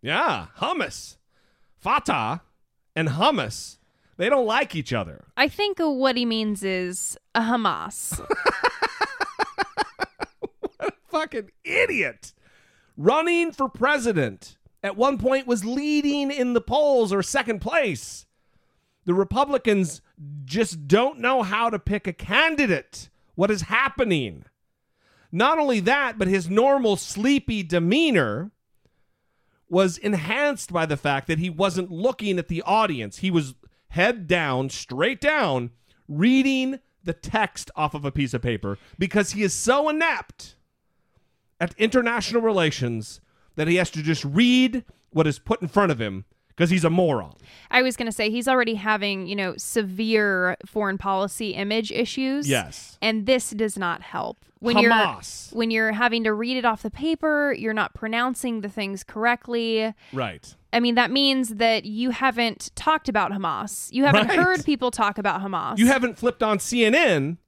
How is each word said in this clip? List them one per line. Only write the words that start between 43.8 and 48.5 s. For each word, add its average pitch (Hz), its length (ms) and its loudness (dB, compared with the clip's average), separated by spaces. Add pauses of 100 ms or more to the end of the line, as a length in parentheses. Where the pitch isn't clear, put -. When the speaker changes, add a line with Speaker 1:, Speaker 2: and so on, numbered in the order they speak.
Speaker 1:
to 156 120 -8
just 151 220 -2
read 240 600 4 (260)
what 160 160 2
is 147 120 -2
put - 240 -4
in 170 60 -6
front 202 220 4
of 123 100 -2
him 98 240 -6 (320)
'cause 165 140 4
he's 175 140 2
a 165 60 4
moron. 151 440 0 (360)
Speaker 2:
I 254 120 4
was 262 140 0
gonna 226 160 -4
say, 214 180 0
he's 233 180 -2
already 240 260 2